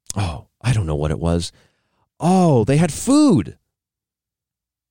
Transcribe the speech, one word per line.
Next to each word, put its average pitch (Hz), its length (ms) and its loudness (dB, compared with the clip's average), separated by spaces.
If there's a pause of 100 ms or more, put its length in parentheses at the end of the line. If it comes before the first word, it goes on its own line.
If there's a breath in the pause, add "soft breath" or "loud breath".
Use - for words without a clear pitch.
(160)
oh, 85 320 -6 (120)
I 120 120 -2
don't 107 140 -2
know 78 100 -4
what 76 140 -2
it 78 80 -4
was. 85 340 -2 (680)
Oh, 165 460 2
they 131 120 0
had 165 160 0
food. 262 640 2 (1300)